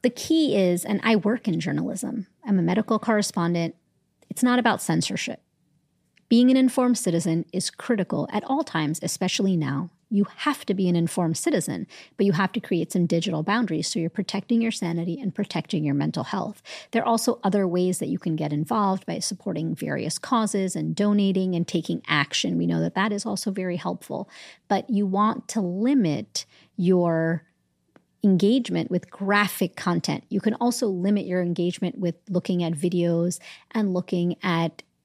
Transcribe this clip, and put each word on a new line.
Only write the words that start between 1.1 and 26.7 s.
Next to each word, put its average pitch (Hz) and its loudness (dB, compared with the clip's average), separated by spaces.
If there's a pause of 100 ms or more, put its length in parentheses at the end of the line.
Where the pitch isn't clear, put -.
work 208 0
in 165 0
journalism, 165 -6 (160)
I'm 202 2
a 175 2
medical 208 2
correspondent. 175 0 (560)
It's - -6
not 247 4
about 233 2
censorship. - -2 (880)
Being 247 6
an 262 6
informed 247 4
citizen 170 0
is 170 -4
critical - -2
at 214 -2
all 277 -2
times, 156 -2
especially 185 0
now. 143 -2 (220)
You 202 2 (120)
have - -2
to 202 0
be 185 0
an 175 4
informed 165 0
citizen, 160 -2 (300)
but 196 2
you 196 6
have 185 0
to 226 -4
create 165 -2
some 180 2
digital 165 0
boundaries 190 0
so - -4
you're 165 -2
protecting 208 -2
your 226 0
sanity 170 -4
and 202 -4
protecting 165 -4
your 143 0
mental 143 -2
health. - -6 (280)
There 226 0
are - -4
also 233 2
other 196 2
ways 180 0
that - -2
you - -2
can 165 -2
get 151 -2
involved 190 0
by 175 -6
supporting 165 -6
various 151 -4
causes 202 -2
and 160 -4
donating 196 2
and 170 0
taking 170 -4
action. 156 0
We 170 0
know 170 2
that 170 -2
that 202 0
is 202 -4
also 202 -4
very 185 -4
helpful, - -8 (380)
but - 0
you 208 2
want 208 0
to 226 -4
limit 190 0 (320)